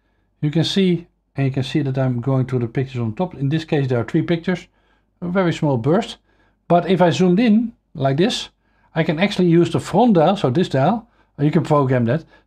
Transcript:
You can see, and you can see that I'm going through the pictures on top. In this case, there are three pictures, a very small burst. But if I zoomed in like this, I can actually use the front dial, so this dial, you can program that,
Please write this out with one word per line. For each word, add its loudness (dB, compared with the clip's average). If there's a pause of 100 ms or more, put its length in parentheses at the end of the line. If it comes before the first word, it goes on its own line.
(400)
You -2
can 0
see, 0 (280)
and 0
you -2
can -2
see -2
that -4
I'm -2
going 0
through -2
the -2
pictures -6
on -4
top. -6
In -4
this -2
case, -2
there 0
are -2
three -2
pictures, -4 (520)
a -8
very 0
small -2
burst. -2 (500)
But 2
if 2
I 6
zoomed 2
in 2 (220)
like -2
this, -2 (440)
I 2
can -2
actually 0
use 4
the 0
front 2
dial, 2
so 0
this 0
dial, 0 (320)
you 0
can 2
program 2
that, -2 (220)